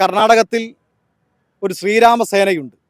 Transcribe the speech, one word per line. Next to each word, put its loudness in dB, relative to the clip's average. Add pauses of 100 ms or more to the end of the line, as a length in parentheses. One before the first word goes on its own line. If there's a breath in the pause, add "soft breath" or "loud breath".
കർണാടകത്തിൽ 0 (1000)
ഒരു -6
ശ്രീരാമസേനയുണ്ട്. 0 (160)